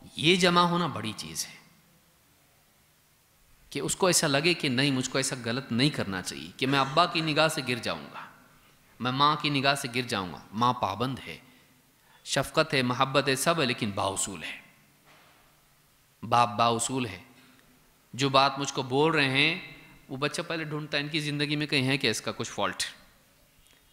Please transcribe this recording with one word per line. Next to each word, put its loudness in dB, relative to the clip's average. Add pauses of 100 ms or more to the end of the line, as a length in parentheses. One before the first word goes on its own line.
(180)
ये 4
जमा 6
होना 2
बड़ी -6
चीज़ -8
है, -18 (2250)
कि -6
उसको 0
ऐसा 4
लगे 2
कि -2
नहीं, 2
मुझको -2
ऐसा -2
गलत -6
नहीं 4
करना -4
चाहिए, -10
कि 0
मैं 2
अब्बा 4
की -2
निगाह 2
से -2
गिर -4
जाऊंगा, -8 (720)
मैं -2
माँ 4
की -2
निगाह 2
से -6
गिर -4
जाऊंगा। -6 (120)
माँ 2
पाबंद -2
है, -14 (840)
शफकत 0
है, 4
मोहब्बत 2
है, 4
सब 0
है, 2
लेकिन -2
बाउसूल -4
है। -12 (1600)
बाप 4
बाउसूल 0
है। -10 (880)
जो 0
बात 4
मुझको -6
बोल 2
रहे 4
हैं, 0 (320)
वो -10
बच्चा -4
पहले -6
ढूंढता -6
है, -2
इनकी -4
ज़िंदगी -2
में -2
कहीं 2
है 2
क्या 2
इसका -4
कुछ -6
फॉल्ट? -2 (1080)